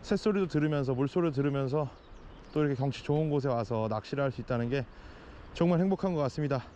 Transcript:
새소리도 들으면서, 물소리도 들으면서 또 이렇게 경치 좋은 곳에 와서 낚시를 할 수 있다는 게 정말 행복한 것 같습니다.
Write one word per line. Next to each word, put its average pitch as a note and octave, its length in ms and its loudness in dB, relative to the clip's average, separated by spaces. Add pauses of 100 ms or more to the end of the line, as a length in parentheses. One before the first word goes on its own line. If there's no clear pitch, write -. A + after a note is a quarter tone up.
새소리도 G3 460 2
들으면서, D3 460 2
물소리도 C#3+ 400 2
들으면서 C#3 540 0 (640)
또 D3+ 80 2
이렇게 D3 140 4
경치 C3 300 -2
좋은 D3+ 260 2
곳에 C#3+ 180 0
와서 A2+ 420 0
낚시를 A2 340 -2
할 C3+ 80 0
수 - 80 -8
있다는 A#2+ 300 -2
게 C3+ 140 0 (720)
정말 E3+ 260 4
행복한 F#3+ 340 2
것 D#3 80 0
같습니다. C3+ 420 0 (120)